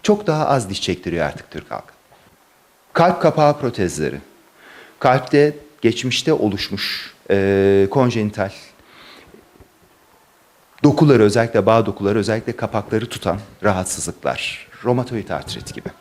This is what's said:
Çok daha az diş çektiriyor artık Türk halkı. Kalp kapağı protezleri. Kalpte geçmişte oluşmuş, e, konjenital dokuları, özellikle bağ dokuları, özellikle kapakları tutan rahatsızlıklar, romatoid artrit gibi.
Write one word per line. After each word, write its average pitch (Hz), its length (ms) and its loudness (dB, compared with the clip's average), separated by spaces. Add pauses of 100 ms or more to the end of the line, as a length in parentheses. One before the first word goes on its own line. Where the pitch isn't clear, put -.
Çok 208 240 2
daha 156 200 0
az 120 240 0
diş 98 120 -6
çektiriyor 85 440 -4
artık - 240 -10
Türk - 200 -14
halkı. - 240 -12 (960)
Kalp 180 300 2
kapağı 147 360 2
protezleri. 78 600 -4 (800)
Kalpte 143 580 2 (260)
geçmişte 120 500 -2
oluşmuş, - 840 -4 (160)
e, 98 600 4
konjenital 107 600 0 (2250)
dokuları, 143 380 6
özellikle 107 440 2
bağ 113 200 4
dokuları, 101 320 -2
özellikle 110 380 -2
kapakları 110 500 -4
tutan 98 320 -4 (260)
rahatsızlıklar, - 1040 -4 (160)
romatoid 123 440 -2
artrit - 460 -10
gibi. - 140 -14 (120)